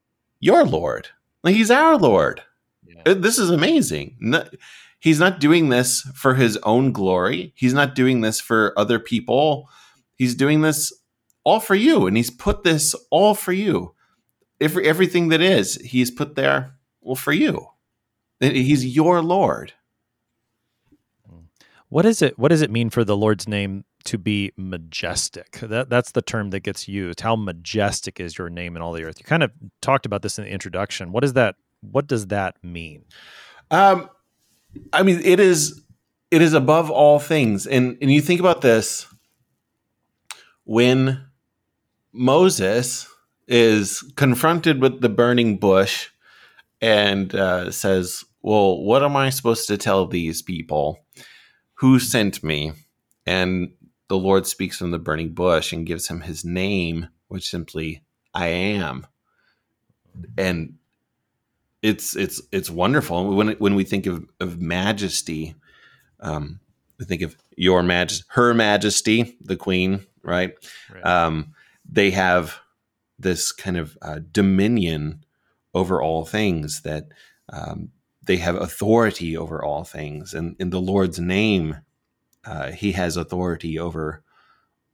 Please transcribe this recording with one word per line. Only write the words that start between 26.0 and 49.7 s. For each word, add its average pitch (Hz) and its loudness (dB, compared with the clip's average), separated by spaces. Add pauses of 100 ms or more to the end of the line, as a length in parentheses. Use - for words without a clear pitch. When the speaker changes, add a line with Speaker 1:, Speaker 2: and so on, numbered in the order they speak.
Speaker 2:
the 117 -2
term 104 -6
that 95 -6
gets 95 -10
used. 95 -10
"How 113 -4
majestic 98 -6
is 85 -12
your 87 -10
name 85 -12
in 82 -12
all 85 -8
the 82 -10
earth." 80 -14
You - -20
kind 160 -2
of 123 -2 (300)
talked 135 0
about 104 -6
this - -8
in 104 -12
the 101 -14
introduction. 92 -8
What 123 0
is 135 0
that, 117 2 (240)
what 120 -4
does 113 -4
that 98 -6
mean? 82 -14 (640)
Speaker 1:
Um, 185 4 (800)
I 165 2
mean, 180 4
it 175 6
is, 175 2 (480)
it 160 6
is 160 6
above 156 4
all 147 6
things. 120 0
And, 127 2
and 135 2
you 147 6
think 175 2
about 175 2
this, 113 2 (1600)
when 127 2 (880)
Moses 123 2 (400)
is 110 4 (160)
confronted 147 2
with 131 2
the 123 2
burning 117 2
bush, 98 2 (760)
and, 101 2
uh, 92 -2
says, 92 -2 (160)
"Well, 101 2
what 120 4
am 143 0
I 135 0
supposed 117 -2
to 104 -2